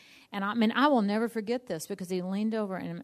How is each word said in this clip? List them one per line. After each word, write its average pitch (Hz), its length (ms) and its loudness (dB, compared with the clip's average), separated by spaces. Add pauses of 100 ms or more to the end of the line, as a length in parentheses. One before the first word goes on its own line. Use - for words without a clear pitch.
(320)
And 196 140 -2
I, 208 40 0
I 214 40 -2
mean, 226 220 4
I 269 120 4
will 262 140 6
never 208 260 0
forget 233 380 -4
this, 160 220 -8
because 190 200 -8
he 180 140 -2
leaned 208 320 -2
over 202 220 -2
and, 170 280 -6